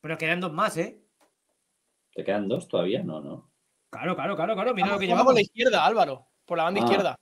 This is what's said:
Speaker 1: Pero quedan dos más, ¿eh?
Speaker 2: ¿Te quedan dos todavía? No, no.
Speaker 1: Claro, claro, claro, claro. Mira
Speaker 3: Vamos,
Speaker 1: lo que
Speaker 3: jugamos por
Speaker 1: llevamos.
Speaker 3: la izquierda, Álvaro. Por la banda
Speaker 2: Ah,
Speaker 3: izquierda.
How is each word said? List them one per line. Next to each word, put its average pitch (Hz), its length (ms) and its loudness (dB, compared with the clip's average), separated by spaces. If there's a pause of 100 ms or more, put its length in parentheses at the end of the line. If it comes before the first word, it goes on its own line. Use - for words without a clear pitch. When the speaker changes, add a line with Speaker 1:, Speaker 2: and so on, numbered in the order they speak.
Speaker 1:
Pero 156 160 -8
quedan 165 240 -2
dos 180 100 -4
más, 196 260 -2
¿eh? 185 220 -6 (1120)
Speaker 2:
¿Te - 100 -10
quedan 101 260 -2
dos 160 180 -4
todavía? 92 340 -2
No, 80 200 -8
no. - 280 -16 (400)
Speaker 1:
Claro, 165 260 -6
claro, 190 200 -4
claro, 214 200 -2
claro. 226 180 -2
Mira 214 140 0
Speaker 3:
Vamos, 202 80 0
Speaker 1:
lo 202 40 -2
que 190 60 -2
Speaker 3:
jugamos 185 200 4
por 262 80 8
Speaker 1:
llevamos. - 20 -
Speaker 3:
la 214 60 4
izquierda, 214 440 2
Álvaro. 175 420 0 (180)
Por 170 120 -4
la 160 80 2
banda 196 160 0
Speaker 2:
Ah, - 20 0
Speaker 3:
izquierda. 196 380 2